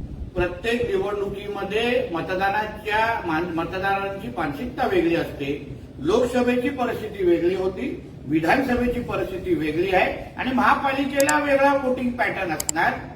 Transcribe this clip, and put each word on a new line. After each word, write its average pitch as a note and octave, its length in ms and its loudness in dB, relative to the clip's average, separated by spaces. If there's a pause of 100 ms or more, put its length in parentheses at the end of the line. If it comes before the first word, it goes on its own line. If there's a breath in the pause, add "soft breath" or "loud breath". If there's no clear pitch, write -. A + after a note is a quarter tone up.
(340)
प्रत्येक A3+ 520 0
निवडणुकीमध्ये G3+ 1300 0
मतदानाच्या G#3 1120 0
मान-, D#3+ 280 -2
मतदारांची G3 840 -2
मानसिकता A3 500 -2
वेगळी E3+ 300 4
असते, - 640 -4 (200)
लोकसभेची B3 680 2
परिस्थिती G#3+ 560 -4
वेगळी F3 300 4
होती, F#3 580 -4 (140)
विधानसभेची A#3+ 720 2
परिस्थिती F#3 540 -2
वेगळी D#3 380 0
आहे - 440 2
आणि B3+ 160 -2
महापालिकेला C#4 840 4
वेगळा C#4 340 4
वोटिंग B3+ 380 0
पॅटर्न F#3+ 420 -2
असणार. F3+ 400 0 (240)